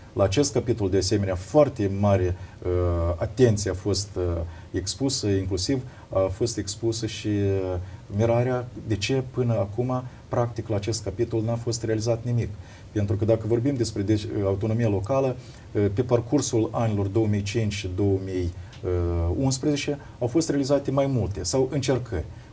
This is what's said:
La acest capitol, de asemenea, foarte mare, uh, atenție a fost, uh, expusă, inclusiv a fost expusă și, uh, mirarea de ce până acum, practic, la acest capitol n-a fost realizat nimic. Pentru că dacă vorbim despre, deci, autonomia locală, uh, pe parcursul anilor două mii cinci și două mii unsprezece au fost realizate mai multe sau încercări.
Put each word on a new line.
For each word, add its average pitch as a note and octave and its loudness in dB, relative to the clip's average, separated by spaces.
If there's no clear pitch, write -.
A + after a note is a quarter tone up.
La G2+ 4
acest C#3+ 2
capitol, A2 0
de F#2+ 2
asemenea, F#2+ 2
foarte G#2 4
mare, F#2 4
uh, F2+ -2
atenție A2 2
a F2+ -2
fost, F#2+ -2
uh, F2+ 0
expusă, G#2+ -2
inclusiv F#2+ 0
a F#2+ 2
fost A#2+ -2
expusă A2 -2
și, - -6
uh, G2 0
mirarea A#2+ 2
de G#2+ 0
ce C3 0
până A#2+ 0
acum, B2 -2
practic, A#2 -2
la A2 0
acest G#2 -2
capitol A2+ -2
n-a A#2 -2
fost A#2 -4
realizat A2 0
nimic. A#2 0
Pentru G2+ 2
că G#2 0
dacă A2 4
vorbim A#2 2
despre, A2 -2
deci, G#2 2
autonomia A2 2
locală, C3+ 0
uh, G#2 4
pe B2+ 2
parcursul A#2 2
anilor G#2+ 0
două A2 2
mii G#2 2
cinci G#2+ 0
și - -6
două G2+ 4
mii F#2 -2
unsprezece C#3+ 0
au B2+ -2
fost D#3 2
realizate C#3 2
mai C#3 2
multe G2+ -2
sau C3 2
încercări. B2 0